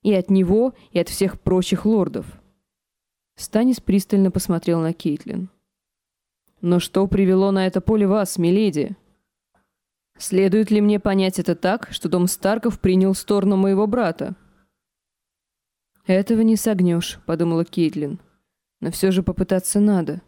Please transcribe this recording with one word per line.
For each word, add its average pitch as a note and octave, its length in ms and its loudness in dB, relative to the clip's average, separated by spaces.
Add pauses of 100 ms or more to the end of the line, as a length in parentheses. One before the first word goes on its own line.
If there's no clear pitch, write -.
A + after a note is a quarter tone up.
И G#3+ 100 2
от F#3 160 0
него, G3 460 2 (160)
и - 80 -2
от E3+ 100 -2
всех - 320 -4
прочих F#3 460 0
лордов. G3+ 400 0 (1080)
Станис A#3+ 440 0
пристально F#3+ 500 2
посмотрел E3+ 520 -2
на D#3+ 100 -2
Кейтлин. F3 560 -6 (1120)
"Но F3 160 2
что F#3+ 280 0
привело F#3+ 460 2
на F#3+ 140 0
это F#3 140 -2
поле G#3+ 260 0
вас, G3 300 0
миледи? F3+ 580 0 (1200)
Следует G3 520 0
ли G#3 120 4
мне G#3 180 2
понять F#3+ 380 0
это F3 160 -2
так, F#3+ 360 -2
что - 200 -8
дом F3 160 2
Старков A3 540 -2
принял F#3+ 340 2
сторону G3+ 420 0
моего G3 300 2
брата?" F#3+ 500 -4 (1700)
"Этого G3+ 360 2
не A3 140 4
согнёшь", F3+ 680 0
подумала E3 400 -2
Кейтлин. D#3 560 -4 (600)
"Но - 100 -6
всё F#3+ 200 0
же F#3 120 0
попытаться F#3 580 -2
надо. F3+ 480 0